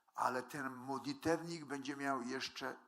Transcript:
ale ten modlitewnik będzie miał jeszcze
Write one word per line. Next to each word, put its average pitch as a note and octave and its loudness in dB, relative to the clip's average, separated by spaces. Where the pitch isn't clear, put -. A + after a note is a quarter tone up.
ale B2 4
ten C3+ -4
modlitewnik C#3+ 0
będzie C#3 -4
miał C#3 2
jeszcze C3 -2